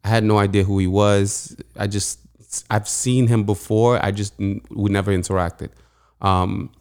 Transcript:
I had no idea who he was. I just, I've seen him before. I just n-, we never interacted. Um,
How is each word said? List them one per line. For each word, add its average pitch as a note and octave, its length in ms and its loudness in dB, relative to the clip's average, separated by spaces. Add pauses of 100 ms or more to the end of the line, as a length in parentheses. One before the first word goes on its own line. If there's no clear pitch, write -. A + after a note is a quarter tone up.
I G2 60 -4
had A2+ 140 2
no G#2+ 160 4
idea G2 240 2
who G2 160 0
he F#2 80 2
was. G2+ 680 0 (220)
I G#2 80 -4
just, G2+ 340 -4 (520)
I've G#2 180 -2
seen B2+ 380 0
him A2+ 160 2
before. A2 600 0
I G2 60 -2
just G2+ 300 -6
n-, G2 220 -4 (100)
we G2+ 180 -2
never G2+ 220 0
interacted. F2+ 580 -2 (500)
Um, G2 600 0